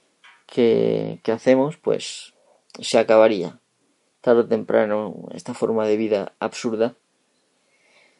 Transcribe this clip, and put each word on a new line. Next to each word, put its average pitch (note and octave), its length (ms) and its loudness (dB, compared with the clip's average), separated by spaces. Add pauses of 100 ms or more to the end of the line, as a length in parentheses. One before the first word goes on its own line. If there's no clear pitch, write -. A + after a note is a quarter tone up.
(480)
que, A2+ 760 0
que - 80 -2
hacemos, C3 460 0
pues - 560 -6 (460)
se - 180 -2
acabaría A2 640 4 (640)
tarde A#2 200 4
o G#2 60 -2
temprano G#2+ 880 -2
esta - 200 -12
forma A2+ 320 -2
de G#2+ 120 0
vida G#2+ 420 -2
absurda. A2+ 560 -4 (1200)